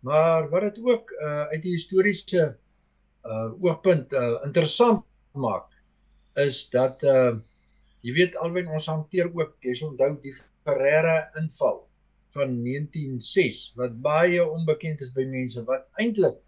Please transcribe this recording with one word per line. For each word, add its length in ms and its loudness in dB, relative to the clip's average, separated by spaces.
maar 460 2
wat 120 0
dit 220 -4
ook, 280 0
eh, 300 -6
uit 60 -6
die 100 -4
historiese, 840 0
eh, 360 -6
oogpunt, 540 2
eh, 300 0
interessant 640 2
maak, 380 -4
is 340 -2
dat, 340 0
eh, 320 6
jy 120 -8
weet, 220 2
Alwyn, 320 -4
ons 180 -6
hanteer 480 -2
ook, 260 -4
jy 140 -4
sal 200 -8
onthou, 280 0
die 140 -14
Ferreira 760 2
inval 480 -2
van 280 -2
negentien 580 -6
ses, 540 0
wat 260 -6
baie 420 2
onbekend 580 -2
is 120 -12
by 100 -2
mense, 400 -6
wat 320 -4
eintlik 520 0